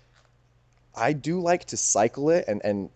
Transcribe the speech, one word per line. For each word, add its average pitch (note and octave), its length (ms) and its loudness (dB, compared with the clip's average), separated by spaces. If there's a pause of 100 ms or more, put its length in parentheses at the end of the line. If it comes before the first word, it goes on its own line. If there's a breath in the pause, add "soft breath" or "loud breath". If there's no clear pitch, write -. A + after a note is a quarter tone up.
(960 soft breath)
I A#2+ 180 2
do D#3 260 -2
like F3 260 0
to - 120 -8
cycle A#2 540 2
it, F3 160 2
and, G#2+ 180 -2
and G2+ 300 -2